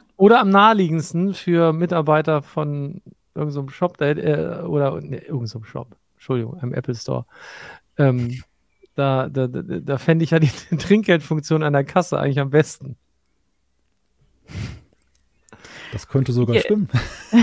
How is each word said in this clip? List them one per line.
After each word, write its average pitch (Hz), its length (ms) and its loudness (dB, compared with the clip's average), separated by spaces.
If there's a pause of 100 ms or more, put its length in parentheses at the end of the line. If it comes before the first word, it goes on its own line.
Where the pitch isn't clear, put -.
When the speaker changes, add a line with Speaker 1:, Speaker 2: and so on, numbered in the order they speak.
(180)
Speaker 1:
Oder 220 240 8
am 202 80 2
naheliegendsten 190 840 4
für 170 400 2
Mitarbeiter 156 680 0
von 147 580 -6 (340)
irgend 151 180 -6
so 143 80 -6
einem 135 80 -10
Shop, 175 280 -4
der, 147 200 0
äh, 160 460 -2
oder, 151 380 -2
ne, 147 160 -10
irgend 120 320 -8
so 113 100 -12
einem 110 60 -18
Shop, - 300 -14 (200)
Entschuldigung, 123 440 -6
einem 127 140 -8
Apple 131 220 -6
Store. 123 300 -6 (720)
Ähm, 123 460 0 (520)
da, 131 340 0
da, 131 180 -2
da, 123 140 -6
da 135 360 -6
fände 165 260 2
ich 156 80 -2
ja 165 80 4
die 147 120 4
<laughs> - 260 -6
Trinkgeldfunktion 160 840 2
an 147 100 0
der 139 120 2
Kasse 165 340 0
eigentlich 139 200 0
am 139 120 -2
besten. 135 460 0 (3000)
Speaker 2:
Das - 160 -12
könnte 131 240 0
sogar 120 240 2
Speaker 3:
Ja. 107 60 4
Speaker 2:
stimmen. 208 260 0 (560)